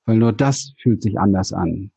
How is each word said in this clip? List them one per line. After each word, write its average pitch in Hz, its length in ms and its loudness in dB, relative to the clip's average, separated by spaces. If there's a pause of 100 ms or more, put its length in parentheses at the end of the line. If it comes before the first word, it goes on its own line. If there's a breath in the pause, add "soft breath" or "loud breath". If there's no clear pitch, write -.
Weil 113 120 2
nur 113 160 4
das 135 480 -2
fühlt 117 200 0
sich 104 160 -4
anders 95 360 0
an. 92 440 -6